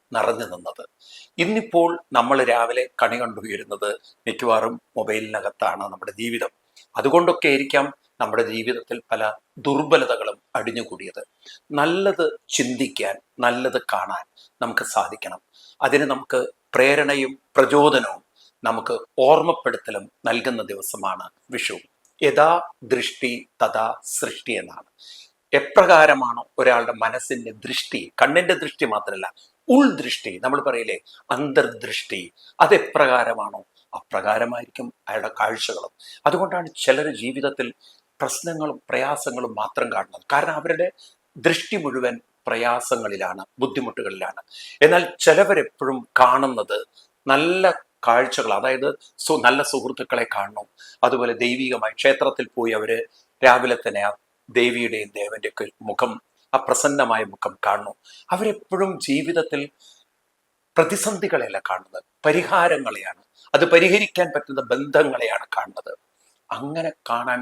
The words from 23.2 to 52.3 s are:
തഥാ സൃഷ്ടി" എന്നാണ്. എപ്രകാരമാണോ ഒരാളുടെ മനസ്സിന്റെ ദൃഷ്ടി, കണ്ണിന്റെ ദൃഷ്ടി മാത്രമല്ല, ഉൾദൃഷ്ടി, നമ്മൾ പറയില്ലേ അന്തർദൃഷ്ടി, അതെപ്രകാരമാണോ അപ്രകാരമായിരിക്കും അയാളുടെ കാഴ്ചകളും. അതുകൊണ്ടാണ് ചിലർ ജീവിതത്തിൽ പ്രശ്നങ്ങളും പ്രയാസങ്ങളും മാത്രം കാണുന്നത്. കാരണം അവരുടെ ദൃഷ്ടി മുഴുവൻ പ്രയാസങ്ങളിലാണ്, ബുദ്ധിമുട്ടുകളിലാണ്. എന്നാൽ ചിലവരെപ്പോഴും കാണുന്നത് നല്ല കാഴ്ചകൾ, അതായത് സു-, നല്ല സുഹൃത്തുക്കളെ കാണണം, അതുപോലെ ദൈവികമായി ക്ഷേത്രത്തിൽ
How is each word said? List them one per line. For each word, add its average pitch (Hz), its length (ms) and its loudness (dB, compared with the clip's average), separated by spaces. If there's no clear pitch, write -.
തഥാ 110 280 0
സൃഷ്ടി" - 480 -8
എന്നാണ്. - 340 -10
എപ്രകാരമാണോ 143 880 6
ഒരാളുടെ 120 360 4
മനസ്സിന്റെ 113 580 -6
ദൃഷ്ടി, - 500 -8
കണ്ണിന്റെ 175 400 4
ദൃഷ്ടി 151 300 -6
മാത്രമല്ല, 101 420 -4
ഉൾദൃഷ്ടി, 180 720 2
നമ്മൾ 135 220 -2
പറയില്ലേ 120 360 -4
അന്തർദൃഷ്ടി, 123 920 -2
അതെപ്രകാരമാണോ 123 1000 4
അപ്രകാരമായിരിക്കും 117 920 -4
അയാളുടെ 107 280 -6
കാഴ്ചകളും. 110 580 -4
അതുകൊണ്ടാണ് 175 500 -2
ചിലർ 143 400 0
ജീവിതത്തിൽ 131 520 -6
പ്രശ്നങ്ങളും 156 580 -6
പ്രയാസങ്ങളും 127 680 -4
മാത്രം 113 360 -4
കാണുന്നത്. - 400 -8
കാരണം 147 240 0
അവരുടെ 165 320 -2
ദൃഷ്ടി 160 400 -2
മുഴുവൻ 127 380 -4
പ്രയാസങ്ങളിലാണ്, 113 960 -4
ബുദ്ധിമുട്ടുകളിലാണ്. 113 800 -6
എന്നാൽ 175 220 8
ചിലവരെപ്പോഴും 156 800 4
കാണുന്നത് 127 600 4
നല്ല 165 360 2
കാഴ്ചകൾ, 120 500 2
അതായത് 131 360 -2
സു-, 151 240 0
നല്ല 131 220 6
സുഹൃത്തുക്കളെ 123 640 -4
കാണണം, 104 420 -6
അതുപോലെ 123 300 2
ദൈവികമായി 123 600 -2
ക്ഷേത്രത്തിൽ 135 600 2